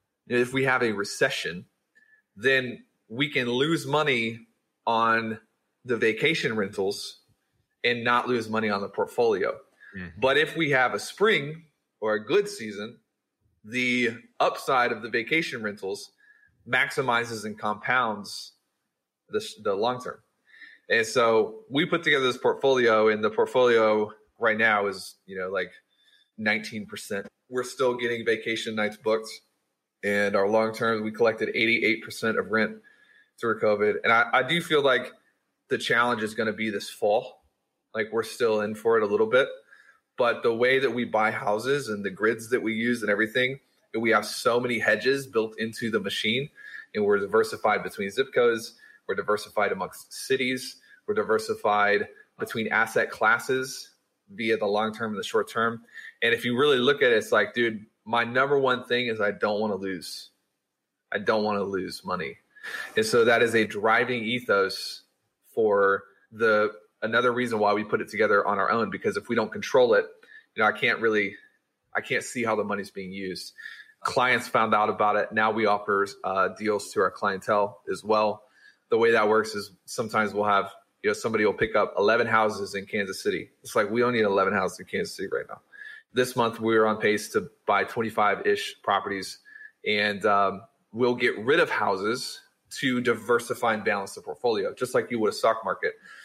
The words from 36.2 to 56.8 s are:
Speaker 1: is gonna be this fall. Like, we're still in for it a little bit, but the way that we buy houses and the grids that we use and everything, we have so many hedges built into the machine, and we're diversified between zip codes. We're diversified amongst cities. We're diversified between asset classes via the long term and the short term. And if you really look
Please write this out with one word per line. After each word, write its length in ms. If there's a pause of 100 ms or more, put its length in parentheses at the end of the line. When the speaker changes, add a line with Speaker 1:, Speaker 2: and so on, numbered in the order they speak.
Speaker 1:
is 120
gonna 180
be 180
this 180
fall. 540 (520)
Like, 180
we're 100
still 380
in 140
for 220
it 60
a 40
little 200
bit, 220 (680)
but 260
the 120
way 240
that 160
we 100
buy 280
houses 560
and 160
the 60
grids 400
that 120
we 100
use 300
and 80
everything, 480 (400)
we 120
have 140
so 360
many 180
hedges 480
built 320
into 320
the 100
machine, 480 (460)
and 100
we're 140
diversified 640
between 280
zip 220
codes. 440 (320)
We're 80
diversified 560
amongst 400
cities. 640 (300)
We're 80
diversified 920 (300)
between 300
asset 420
classes 800 (400)
via 280
the 80
long 260
term 200
and 60
the 60
short 260
term. 320 (380)
And 140
if 100
you 140
really 180
look 260